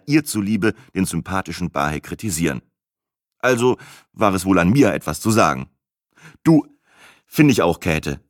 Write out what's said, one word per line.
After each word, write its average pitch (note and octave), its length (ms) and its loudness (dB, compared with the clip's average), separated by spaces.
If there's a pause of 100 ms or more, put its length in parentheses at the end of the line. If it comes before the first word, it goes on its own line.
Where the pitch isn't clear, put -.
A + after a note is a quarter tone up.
ihr D3 180 0
zuliebe G#2+ 500 -2 (200)
den F#2 120 0
sympathischen F2 680 -6
Bahe D2 280 -4
kritisieren. D#2+ 600 -6 (800)
Also B2 360 2 (360)
war G#2 220 2
es F#2 100 -4
wohl F#2 160 4
an F2 100 4
mir, A#2+ 220 4
etwas D2+ 280 -6
zu A2 120 0
sagen. D2+ 360 0 (760)
„Du, D#3+ 220 4 (600)
find D3+ 240 2
ich A2 120 2
auch, E2+ 180 0
Käthe, D#2 500 -4